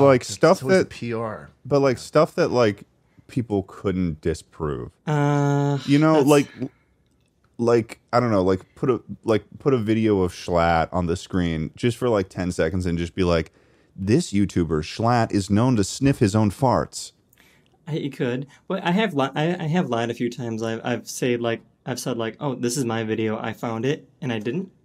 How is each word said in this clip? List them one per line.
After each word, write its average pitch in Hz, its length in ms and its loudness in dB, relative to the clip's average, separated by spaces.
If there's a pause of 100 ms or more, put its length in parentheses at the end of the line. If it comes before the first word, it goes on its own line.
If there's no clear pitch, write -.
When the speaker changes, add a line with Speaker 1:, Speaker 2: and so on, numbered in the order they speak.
Speaker 1:
like, 131 160 6
Speaker 2:
it's - 100 -14
Speaker 1:
stuff 160 300 2
Speaker 2:
always 151 160 2
Speaker 1:
that 180 140 4
Speaker 2:
the - 40 -18
P 120 160 -8
R. 107 380 -8 (160)
Speaker 1:
but, 139 140 2
like, 135 180 2
stuff - 380 0
that, 156 140 0
like, 110 340 2 (440)
people 107 360 -2
couldn't 90 580 -4
disprove. 76 720 -6 (160)
Speaker 3:
Uh, 143 800 0
Speaker 1:
You 143 100 4
know, 156 160 4
Speaker 3:
that's 143 140 4
Speaker 1:
like, 147 200 4 (1080)
like, 117 420 2 (120)
I 120 80 4
don't 123 120 0
know, 98 120 2
like, 95 180 2 (140)
put 139 140 -4
a, 117 120 0 (220)
like, 107 200 2 (160)
put 143 140 2
a 131 40 2
video 110 440 2
of 90 120 0
Schlatt 85 580 2
on 90 140 -2
the 85 100 0
screen 85 600 -2
just 120 220 -2
for, 127 120 -2
like, 101 200 0
ten 90 220 -4
seconds 87 340 -2
and 85 120 -2
just 85 180 -6
be 95 80 0
like, 85 280 2 (440)
"This 107 360 0
YouTuber 87 520 0
Schlatt 113 480 0
is 98 180 -2
known 117 260 2
to 104 80 2
sniff 139 360 0
his 101 160 2
own 110 160 4
farts." - 600 -2 (760)
Speaker 3:
I, 147 60 -8
you 147 160 -6
could. 131 380 -6 (200)
Well, 185 160 -4
I 170 80 0
have 185 220 0
li-, 135 220 0
I, 160 280 0
I 160 40 -4
have 156 220 0
lied 117 200 -2
a 117 40 -4
few 120 160 -4
times. 113 340 -6
I've, 113 200 -4
I've 123 260 -4
said, 120 320 -2
like, 117 200 -2 (240)
I've 127 140 -6
said, 123 180 -6
like, 113 220 -6
"Oh, 139 160 -4
this 123 220 -4
is 135 80 -2
my 113 180 -2
video. 110 360 -2
I 117 140 -6
found 113 320 -6
it," 143 220 -4 (140)
and 127 100 -4
I 113 80 -4
didn't, 123 320 -6 (140)